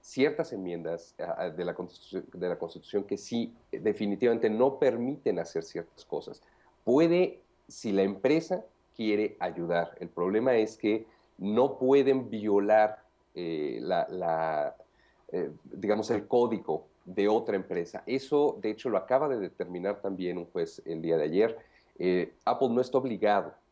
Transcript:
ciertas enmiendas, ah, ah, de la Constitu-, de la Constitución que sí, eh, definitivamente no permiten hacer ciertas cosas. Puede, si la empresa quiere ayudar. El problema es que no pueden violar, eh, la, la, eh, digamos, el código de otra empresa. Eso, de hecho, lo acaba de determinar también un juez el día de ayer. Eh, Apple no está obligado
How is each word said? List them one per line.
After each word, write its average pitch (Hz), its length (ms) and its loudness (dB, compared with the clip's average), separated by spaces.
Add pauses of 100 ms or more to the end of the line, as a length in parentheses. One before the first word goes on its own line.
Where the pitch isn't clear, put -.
ciertas 147 480 0
enmiendas, 85 640 -6
ah, 85 180 -4
ah, 87 120 -4
de 87 160 -6
la 87 80 -4
Constitu-, - 580 -10
de 90 160 -6
la 87 120 -4
Constitución 90 460 -6
que 101 120 -4
sí, 117 380 -4 (160)
eh, - 80 -8
definitivamente 107 720 0
no 131 260 2
permiten 123 640 0
hacer 82 240 -6
ciertas - 420 -12
cosas. - 380 -8 (400)
Puede, 165 580 4 (260)
si - 240 -6
la 95 120 4
empresa 151 600 0 (320)
quiere 107 440 0
ayudar. 85 600 -2
El 87 100 -10
problema 110 460 2
es 107 220 0
que 110 300 0 (320)
no 117 400 2
pueden 131 500 4
violar, 107 720 4 (340)
eh, 76 480 -4
la, 85 280 0
la, 80 680 -2 (560)
eh, 82 180 -2 (140)
digamos, 104 480 -2
el 104 160 -2
código 113 580 0 (180)
de 98 240 0
otra 107 280 2
empresa. 95 500 -4
Eso, 143 560 0
de 107 80 -2
hecho, 107 200 -6
lo 104 80 2
acaba 139 300 2
de 127 120 -2
determinar 90 600 -6
también 90 360 -4
un 87 80 -8
juez - 400 -6
el 82 160 -6
día 82 160 2
de 76 60 2
ayer. 101 340 2 (400)
Eh, 90 340 0 (140)
Apple 123 240 2
no 117 100 2
está 127 200 0
obligado 104 540 0 (180)